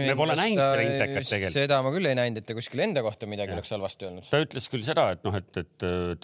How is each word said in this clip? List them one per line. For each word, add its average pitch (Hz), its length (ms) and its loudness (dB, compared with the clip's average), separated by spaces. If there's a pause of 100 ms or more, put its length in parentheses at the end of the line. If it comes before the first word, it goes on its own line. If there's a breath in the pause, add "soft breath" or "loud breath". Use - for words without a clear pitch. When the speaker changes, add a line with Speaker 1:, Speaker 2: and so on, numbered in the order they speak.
Speaker 1:
Ei, 135 100 2
Speaker 2:
pole 156 160 2
Speaker 1:
kas 151 60 0
Speaker 2:
näinud 208 180 2
Speaker 1:
ta 139 140 4
Speaker 2:
seda 135 160 2
intekat 139 320 0
Speaker 1:
ei, 131 80 -4
Speaker 2:
tegelikult. 98 320 0
Speaker 1:
seda 143 260 4
ma 135 80 2
küll 185 160 0
ei 131 80 2
näinud, 120 220 0
et 107 100 -16
ta 113 80 -6
kuskil 123 240 -4
enda 135 240 0
kohta 104 240 -4
midagi 101 220 -4
Speaker 2:
Jah. 87 80 -4
Speaker 1:
oleks - 160 -8
halvasti 98 320 -6
öelnud. 92 240 -12
Speaker 2:
Ta 143 100 6
ütles 135 300 -4
küll 113 160 -4
seda, 156 160 4 (100)
et - 140 -6
noh, 98 100 0
et, 92 240 -6
et, - 240 -8
äh, 90 380 0